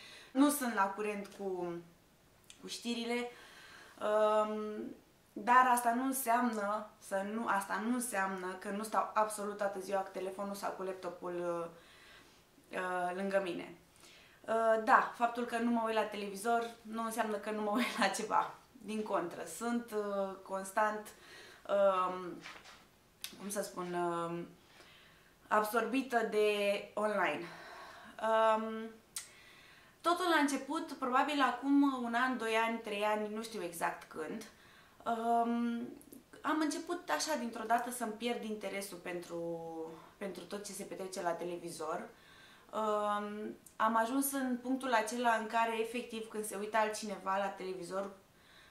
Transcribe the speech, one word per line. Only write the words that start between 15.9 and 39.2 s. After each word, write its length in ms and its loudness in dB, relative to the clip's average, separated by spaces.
la 80 4
televizor 640 -2
nu 220 -6
înseamnă 320 -2
că 160 -4
nu 100 -2
mă 80 0
uit 300 0
la 80 6
ceva. 460 0
Din 320 -6
contră, 420 -2
sunt, 460 -4
uh, 520 -2
constant, 640 -2
um, 680 4
cum 100 -8
să 120 -4
spun, 320 -6
um, 540 -2
absorbită 840 2
de 180 4
online. 480 0
Um, 680 4
totul 360 4
a 20 6
început 520 0
probabil 500 2
acum 640 4
un 100 -2
an, 240 2
doi 180 0
ani, 100 0
trei 260 -4
ani, 300 2
nu 100 -4
știu 200 -6
exact 400 -4
când. 400 -8
Um, 800 2
am 180 0
început 500 -2
așa 300 0
dintr-o 280 -6
dată 240 2
să-mi 200 -4
pierd 320 -4
interesul 540 -6
pentru, 600 -6